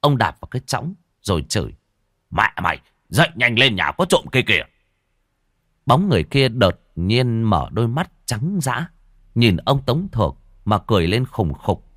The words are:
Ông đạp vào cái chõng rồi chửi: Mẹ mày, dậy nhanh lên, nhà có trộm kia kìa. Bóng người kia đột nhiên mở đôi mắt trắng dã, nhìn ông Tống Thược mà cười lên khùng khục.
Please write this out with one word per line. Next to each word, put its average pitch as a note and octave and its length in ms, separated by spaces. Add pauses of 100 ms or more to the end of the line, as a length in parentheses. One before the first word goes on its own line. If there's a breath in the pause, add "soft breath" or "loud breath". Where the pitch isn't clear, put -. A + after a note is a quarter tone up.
Ông D3 180
đạp G2 220
vào - 100
cái B2+ 160
chõng C3 280 (280)
rồi E2+ 260
chửi: C2+ 240 (580)
Mẹ G#2+ 220 (100)
mày, E2+ 180 (280)
dậy D#3+ 260
nhanh A#2 240
lên, B2 180
nhà D#2+ 220
có F3+ 60
trộm - 280
kia B2+ 100
kìa. G2 200 (1200)
Bóng E3 220
người G#2+ 160
kia C3+ 240
đột A2 320 (160)
nhiên A2+ 460
mở F#2+ 300
đôi A#2 160
mắt C#3+ 220 (160)
trắng C#3+ 360
dã, C3 280 (440)
nhìn A#2 220
ông C3+ 260
Tống D#3+ 300
Thược F#2 220 (300)
mà G#2+ 140
cười F#2+ 280
lên A2+ 200
khùng F2 280
khục. - 300 (120)